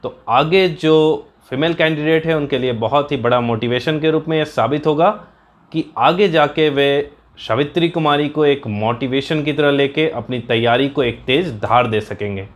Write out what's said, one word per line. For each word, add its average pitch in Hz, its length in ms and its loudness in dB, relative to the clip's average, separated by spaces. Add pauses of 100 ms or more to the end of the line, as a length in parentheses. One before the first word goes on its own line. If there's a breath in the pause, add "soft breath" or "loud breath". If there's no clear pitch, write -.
तो - 260 -10
आगे 160 400 4
जो 156 580 2 (240)
फीमेल 156 240 -2
कैंडिडेट 160 520 0
है, 160 100 0
उनके 143 220 -2
लिए 127 140 -2
बहुत 127 400 0
ही 143 40 -2
बड़ा 123 240 0
मोटिवेशन 120 600 -2
के 160 100 2
रूप 156 180 0
में 160 100 0
ये 151 60 0
साबित 147 420 -2
होगा 156 240 2 (600 soft breath)
कि 160 120 -4 (140)
आगे 175 300 4
जाके 156 420 2
वे 143 400 0 (280)
सावित्री 143 500 0
कुमारी 151 400 0
को 151 160 0
एक 143 220 2
मोटिवेशन 123 760 -2
की 147 100 -2
तरह 143 180 2
लेके 143 400 0
अपनी 123 280 -6
तैयारी 117 500 2
को 139 140 -2
एक 120 220 -2
तेज़ 143 300 0
धार 110 320 0
दे 110 140 0
सकेंगे। 101 560 -8